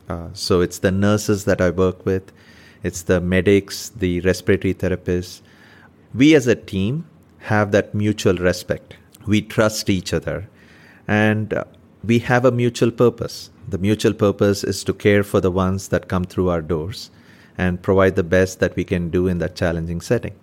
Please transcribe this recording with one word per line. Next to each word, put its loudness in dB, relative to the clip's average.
Uh, -10
so 0
it's -2
the 2
nurses 0
that 0
I 2
work -2
with, -4
it's -8
the 0
medics, 0
the -2
respiratory 0
therapists. -6
We 6
as 4
a 4
team -4
have 0
that 2
mutual 0
respect. -2
We 2
trust -2
each -2
other, -4
and, 0
uh, -4
we 2
have 2
a 4
mutual 0
purpose. -2
The -6
mutual 0
purpose 0
is -4
to -2
care 2
for 0
the 2
ones -2
that -2
come -2
through -2
our -2
doors -6
and -2
provide 4
the 0
best 0
that -2
we -2
can -4
do 0
in -2
that -6
challenging -4
setting. -4